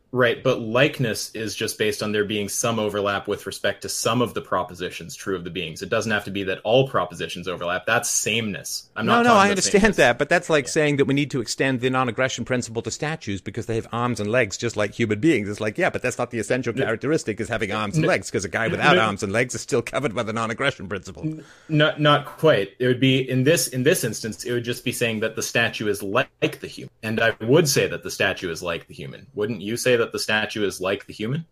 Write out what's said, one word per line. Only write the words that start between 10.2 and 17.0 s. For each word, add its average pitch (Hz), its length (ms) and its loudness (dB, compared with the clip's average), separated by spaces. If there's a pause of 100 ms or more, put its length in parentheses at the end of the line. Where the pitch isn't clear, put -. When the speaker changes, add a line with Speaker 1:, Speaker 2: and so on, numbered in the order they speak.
Speaker 2:
that's 175 220 2
like 151 160 4
Speaker 1:
Yeah. - 60 -8
Speaker 2:
saying 147 260 2
that 135 80 4
we 131 80 2
need 143 180 2
to 139 80 0
extend 131 400 0
the 127 100 0
non-aggression 127 540 0
principle 117 380 -2
to 107 100 -6
statues 147 480 -6
because - 280 -8
they 113 80 -2
have 110 180 -2
arms 120 260 -2
and 104 100 -2
legs 113 280 2
just 117 180 -4
like 104 180 0
human 107 260 0
beings. 113 280 2
It's 104 140 -6
like, 110 160 -4
yeah, 175 140 2
but 196 100 -6
that's 123 160 -4
not 123 140 -4
the 117 80 -4
essential 123 340 -2
Speaker 1:
No. 131 100 -2
Speaker 2:
characteristic 117 560 -2